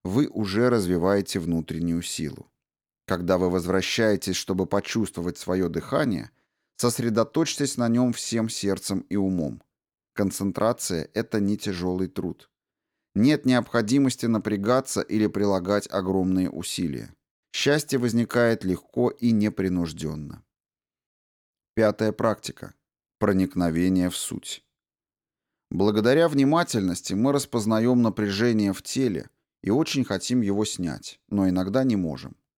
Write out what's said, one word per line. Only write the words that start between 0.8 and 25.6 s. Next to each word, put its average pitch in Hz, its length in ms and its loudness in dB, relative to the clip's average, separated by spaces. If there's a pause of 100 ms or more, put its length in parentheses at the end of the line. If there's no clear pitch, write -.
внутреннюю 82 640 -2
силу. - 480 -8 (560)
Когда 90 320 0
вы 90 100 2
возвращаетесь, 92 880 0
чтобы 92 300 -2
почувствовать 95 720 -4
свое 92 320 -2
дыхание, 104 600 -2 (460)
сосредоточьтесь 120 1000 0
на 120 100 0
нем 120 240 2
всем 113 380 -2
сердцем 98 580 -2
и 98 80 -4
умом. 90 460 -2 (520)
Концентрация — 101 1000 -2
это 110 260 -2
не 101 160 0
тяжелый 92 520 -4
труд. 90 420 -8 (640)
Нет 139 320 4
необходимости 123 800 2
напрягаться 110 720 0
или 107 260 0
прилагать 101 640 0
огромные 92 600 2
усилия. 67 640 -6 (380)
Счастье 143 460 0
возникает 117 640 2
легко 95 460 0
и 117 220 0
непринужденно. 85 1080 -2 (1300)
Пятая 107 380 2
практика. - 640 -4 (440)
Проникновение 92 920 2
в 87 60 -8
суть. - 480 -10 (1080)